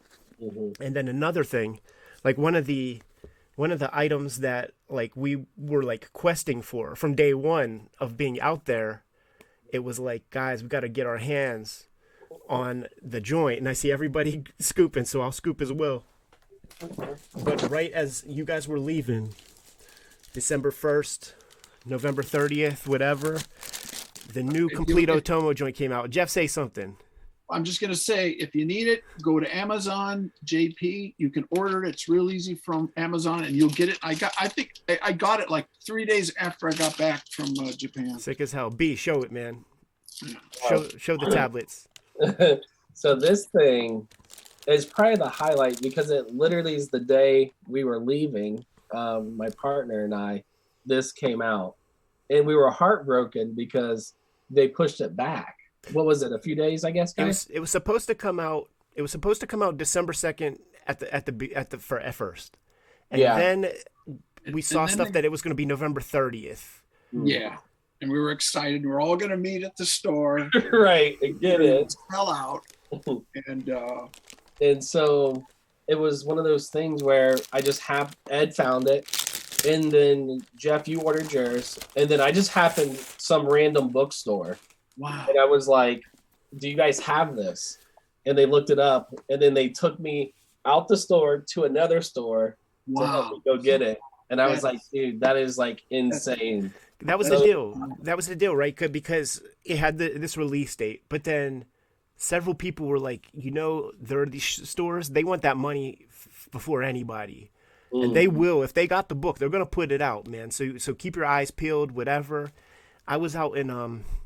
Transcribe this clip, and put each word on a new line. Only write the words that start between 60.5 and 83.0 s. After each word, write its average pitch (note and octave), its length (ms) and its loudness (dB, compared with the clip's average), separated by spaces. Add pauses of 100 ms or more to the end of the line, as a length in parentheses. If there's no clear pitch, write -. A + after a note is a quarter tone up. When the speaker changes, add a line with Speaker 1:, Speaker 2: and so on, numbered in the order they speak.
Speaker 2:
at - 140 -4
the, - 160 -8
at C#3+ 100 -4
the, C#3+ 60 -4
be-, B2+ 240 -8
at C3+ 160 -6
the, C3 80 -12
for, B2 200 -6
at B2+ 140 -8
first. - 440 -10 (520)
And C3 120 2
Speaker 1:
Yeah. - 160 6
Speaker 2:
then F#3 340 2 (760)
we C#3 80 -10
Speaker 3:
And D3+ 100 -4
Speaker 2:
saw D#3+ 220 0
Speaker 3:
then G3 100 0
Speaker 2:
stuff F3+ 120 2
Speaker 3:
they G3 60 -8
Speaker 2:
that D#3 120 2
it D#3 60 4
was D#3 100 -6
gonna D#3+ 140 -4
be C#3+ 100 -2
November C#3+ 360 -2
thirtieth. - 840 -4 (320)
Speaker 1:
Mm. C#3+ 140 0
Speaker 3:
Yeah. A2+ 280 -2 (440)
And C3+ 100 -4
we C#3+ 80 0
were D3 120 0
excited. D3 540 -2
We're C#3 160 0
all E3 140 2
gonna G3 220 -2
meet F#3 260 -4
at F#3+ 140 -10
the F3+ 80 -6
store. D3 640 0 (120)
Speaker 1:
<laughs> - 100 -4
Right, F3 500 6
and - 180 -2
get F3 220 4
it. C#3 340 6 (160)
Speaker 3:
Fell F#3+ 180 0
out. C3 320 -6 (300)
Speaker 1:
<laughs> C#3+ 340 -6 (220)
Speaker 3:
And, C3 220 -8
uh, B2 380 -6 (520)
Speaker 1:
And C#3+ 240 4
so C#3+ 600 2 (440)
it D#3 80 4
was D3 300 0
one D#3 120 -2
of D#3+ 60 -2
those D3+ 260 2
things D#3 320 -4
where C3 360 6 (160)
I C3+ 80 0
just C#3 200 0
hap-, C#3+ 340 -4 (140)
Ed D3 260 0
found B2+ 340 2
it, C#3 160 2 (600)
and D#3 260 2
then C#3 500 4 (140)
Jeff, D3+ 320 -2
you D#3+ 140 -2
ordered D#3 300 0
yours, B2 480 -2 (160)
and D3 140 4
then D3 100 6
I C#3 120 6
just F#3+ 200 2
happened E3 460 2 (200)